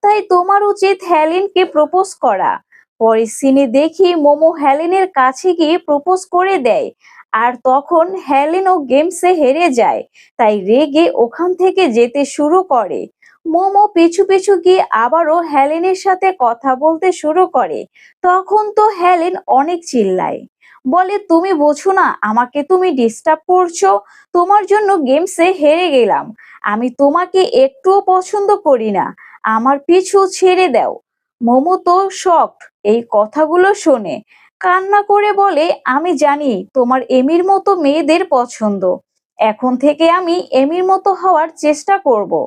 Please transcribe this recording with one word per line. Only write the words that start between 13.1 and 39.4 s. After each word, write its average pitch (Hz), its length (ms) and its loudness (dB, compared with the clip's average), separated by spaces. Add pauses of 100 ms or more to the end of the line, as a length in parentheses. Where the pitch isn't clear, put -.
মোমো 392 400 2
পিছু 339 380 2
পিছু 381 320 2
গিয়ে 370 340 2
আবারও 302 500 0
হেলেনের 320 540 0
সাথে 381 440 0
কথা 247 360 0
বলতে 320 380 0
শুরু 339 340 0
করে। 175 400 -4 (360)
তখন 381 500 0
তো 427 160 2
হেলেন 359 460 0 (120)
অনেক 302 400 0
চিল্লায়, 185 540 -2 (480)
বলে, 370 300 0
"তুমি 381 340 0
বোঝো 294 400 0
না 359 300 0
আমাকে 240 400 -2
তুমি 370 280 0
ডিস্টার্ব 254 580 -2
করছো, 370 520 0 (320)
তোমার 370 340 2
জন্য 392 400 0
গেমসে 330 460 0
হেরে 330 380 0
গেলাম, 214 440 0 (280)
আমি 220 280 -4
তোমাকে 339 520 0
একটুও 403 640 0
পছন্দ 392 500 0
করি 247 340 0
না, 185 240 -4 (280)
আমার 233 360 -2
পিছু 370 480 0
ছেড়ে 370 420 0
দাও।" 185 300 -2 (440)
মোমো 262 340 2
তো 370 340 0
শকড 330 500 -2 (240)
এই 220 260 0
কথাগুলো 311 640 0
শুনে, 233 460 -2 (400)
কান্না 381 420 0
করে 415 300 0
বলে, 370 420 0 (100)
"আমি 302 300 -2
জানি 285 600 -2
তোমার 254 340 0
এমির 294 360 2
মতো 381 320 0
মেয়েদের 311 540 0
পছন্দ, 208 680 -2 (420)
এখন 220 380 -2